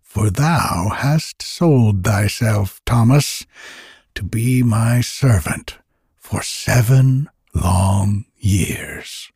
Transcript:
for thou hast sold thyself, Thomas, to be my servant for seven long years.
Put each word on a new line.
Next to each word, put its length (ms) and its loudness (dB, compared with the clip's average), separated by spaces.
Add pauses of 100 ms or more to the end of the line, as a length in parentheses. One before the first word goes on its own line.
for 300 -4
thou 600 0
hast 520 -2
sold 600 2
thyself, 800 -2
Thomas, 600 2 (680)
to 80 -10
be 400 0
my 380 2
servant 760 -2 (380)
for 260 -8
seven 840 2 (260)
long 720 0 (100)
years. 1000 -4